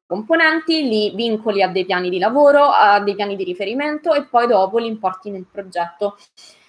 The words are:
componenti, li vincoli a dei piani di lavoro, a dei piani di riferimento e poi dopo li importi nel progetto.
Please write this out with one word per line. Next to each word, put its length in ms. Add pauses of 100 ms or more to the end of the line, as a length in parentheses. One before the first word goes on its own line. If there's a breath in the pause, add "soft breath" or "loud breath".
componenti, 800
li 260
vincoli 480
a 60
dei 160
piani 240
di 100
lavoro, 480
a 340
dei 140
piani 200
di 100
riferimento 680
e 100
poi 220
dopo 320
li 80
importi 440
nel 200
progetto. 680 (520 soft breath)